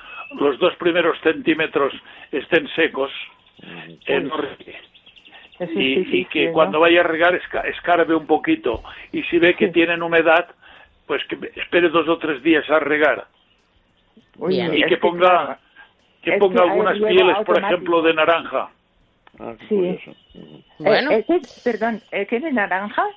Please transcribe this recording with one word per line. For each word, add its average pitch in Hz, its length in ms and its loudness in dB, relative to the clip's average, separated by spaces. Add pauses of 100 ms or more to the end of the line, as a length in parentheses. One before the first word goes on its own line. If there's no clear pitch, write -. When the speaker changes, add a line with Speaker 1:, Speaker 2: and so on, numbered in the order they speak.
(400)
Speaker 1:
los 139 200 0
dos 165 180 0
primeros 170 440 0
centímetros 151 720 0 (380)
estén 147 440 -2
secos, 135 360 -2 (480)
Speaker 2:
Ujú. 165 380 -20 (100)
Speaker 1:
eh, 139 100 0
Speaker 3:
Uy. 135 60 -2
Speaker 1:
no 139 140 -8
riegue. - 380 -12 (840)
Speaker 3:
Eso 175 140 -10
es - 60 -
Speaker 1:
Y, - 20 -2
y 131 160 -2
Speaker 3:
difícil, 127 320 -2
Speaker 1:
que 147 200 -2
Speaker 3:
¿no? 165 60 -4
Speaker 1:
cuando 160 280 2
vaya 170 180 6
a 175 40 4
regar 170 300 2
esca-, - 320 -6
escarbe 165 480 0
un 156 140 -2
poquito, 156 560 -2 (300)
y 156 100 -4
si 170 160 -2
ve 175 160 4
que 208 120 2
Speaker 3:
Sí. 170 60 -8
Speaker 1:
tienen 170 300 0
humedad, 165 440 4 (600)
pues - 220 -4
que - 80 -8 (180)
espere 175 340 0
dos 156 200 0
o 165 80 0
tres 151 260 -6
días 151 260 0
a 151 100 4
regar. 147 460 0 (1120)
Speaker 3:
Uy, - 180 -2
Speaker 4:
Bien. 123 180 -2
Speaker 1:
Y 147 80 0
Speaker 3:
es - 20 2
Speaker 1:
que 165 120 2
Speaker 3:
que - 20 2
Speaker 1:
ponga, 175 320 2
Speaker 3:
claro, 151 280 0 (680)
Speaker 1:
que 170 100 -2
Speaker 3:
es 202 60 2
Speaker 1:
ponga 190 160 4
Speaker 3:
que 180 80 4
hay 180 60 4
Speaker 1:
algunas 190 260 2
Speaker 3:
riego 214 120 0
Speaker 1:
pieles, 185 180 6 (100)
por - 40 0
Speaker 3:
automático. 196 340 0
Speaker 1:
ejemplo, 170 280 0
de 165 120 4
naranja. 156 560 0 (680)
Speaker 2:
Ah, 113 200 -12
qué - 80 -20
Speaker 3:
Sí. 214 80 -2
Speaker 2:
curioso. 180 360 -4 (240)
Ujú. 151 280 -20 (160)
Speaker 4:
Bueno. 208 320 0
Speaker 3:
Eh, - 80 2
eh, - 80 -2
¿qué? 330 140 2 (220)
Perdón, 220 380 -4 (100)
eh, 196 140 -4
¿qué 233 140 -4
de 320 140 -6
naranja? 202 500 -2 (140)